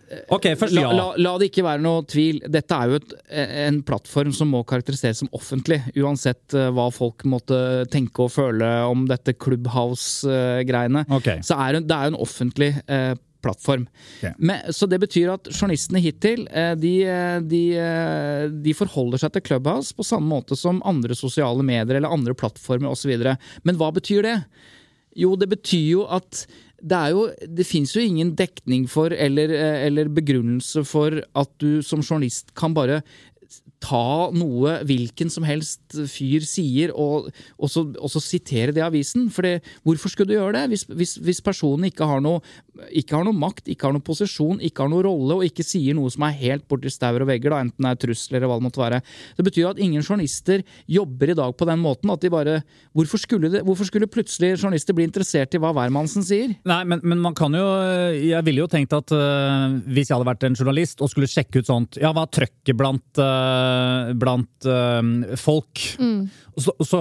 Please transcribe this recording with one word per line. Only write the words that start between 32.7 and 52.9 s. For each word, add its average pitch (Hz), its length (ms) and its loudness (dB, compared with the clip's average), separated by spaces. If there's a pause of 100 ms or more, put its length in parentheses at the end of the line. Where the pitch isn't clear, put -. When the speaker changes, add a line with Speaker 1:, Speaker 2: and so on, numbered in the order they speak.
Speaker 1:
bare 147 300 2 (800)
ta 135 480 0
noe 156 460 0 (100)
hvilken 131 420 -2
som 160 140 -6
helst 151 380 -4 (260)
fyr 139 400 -2
sier, 151 480 0
og, 147 380 -2 (260)
og 147 100 0
så, 165 140 0 (160)
og 143 100 -6
så 156 140 -4
sitere 135 500 -2
det 156 60 0
i 160 80 2
avisen. 160 420 0
For 180 140 -4
det, 180 140 0 (280)
hvorfor 160 240 2
skulle 196 220 0
du 214 80 2
gjøre 196 160 0
det? 262 160 0
Hvis, 202 160 -2
hvis, 175 320 -4
hvis 170 240 -2
personen 165 480 0
ikke 156 160 -2
har 139 160 0
noe, 165 160 2 (560)
ikke 151 240 -2
har 175 80 0
noe - 80 0
makt, 165 400 -4
ikke 139 140 -2
har 139 80 2
noe 143 100 -4
posisjon, 165 560 -2
ikke 139 240 -2
har - 60 2
noe 185 100 2
rolle, 160 320 0
og 190 100 0
ikke 165 220 -2
sier 147 320 0
noe 131 160 0
som 147 80 -4
er 151 160 -2
helt 135 320 -2
borti 135 240 -2
staur 123 300 0
og 135 40 -2
vegger, 131 220 2
da, 151 160 0
enten 127 160 -6
det 131 80 2
er 123 160 -2
trusler 120 320 -4
eller 127 140 0
hva 117 80 0
det 127 80 0
måtte 127 160 -2
være. 120 160 0 (360)
Det 180 140 2
betyr 170 140 2
jo 190 100 0
at - 80 -4
ingen 151 240 0
journalister 190 560 0 (240)
jobber 151 480 2
i - 80 -4
dag 123 160 -2
på 170 100 0
den 165 140 2
måten, 165 320 0
at 151 80 -6
de 185 80 2
bare, 156 260 0 (380)